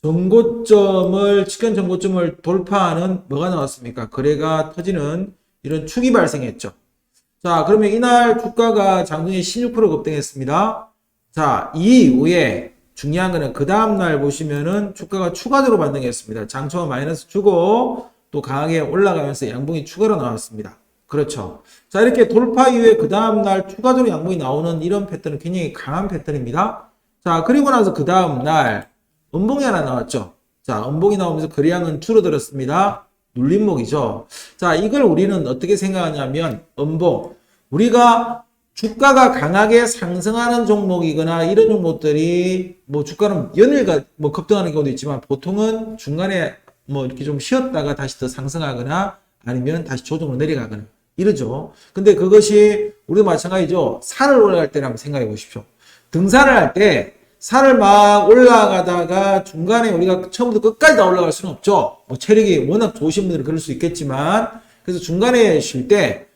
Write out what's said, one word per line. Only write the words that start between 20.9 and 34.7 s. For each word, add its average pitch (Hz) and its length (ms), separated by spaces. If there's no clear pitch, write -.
그렇죠. 135 560
자, 190 140
이렇게 247 260
돌파 254 400
이후에 226 280
그 - 120
다음날 202 600
추가적으로 254 420
양봉이 175 260
나오는 156 460
이런 196 240
패턴은 156 320
굉장히 165 340
강한 170 360
패턴입니다. 147 840
자, 165 200
그리고 277 260
나서 214 240
그 147 100
다음날 147 840
음봉이 254 300
하나 196 180
나왔죠. 123 520
자, 110 260
음봉이 185 280
나오면서 160 320
거래량은 160 520
줄어들었습니다. 165 1080
눌림목이죠. 139 920
자, 175 180